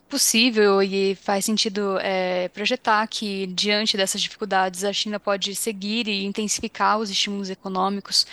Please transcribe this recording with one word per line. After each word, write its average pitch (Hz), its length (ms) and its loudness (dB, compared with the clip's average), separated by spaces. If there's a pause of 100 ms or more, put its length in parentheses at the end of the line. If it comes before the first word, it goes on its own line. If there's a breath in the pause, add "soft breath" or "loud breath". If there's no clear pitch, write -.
possível 220 720 4
e 196 320 0
faz 196 300 -2
sentido, 202 560 0
é, 180 480 0
projetar 214 580 0
que, 196 400 -4
diante 208 500 0
dessas 190 240 0
dificuldades, 190 640 -2
a 202 100 0
China 208 280 -4
pode 196 340 -2
seguir 214 540 -2
e 196 160 -2
intensificar 208 720 0
os 220 100 -4
estímulos 196 420 -4
econômicos, 190 840 -2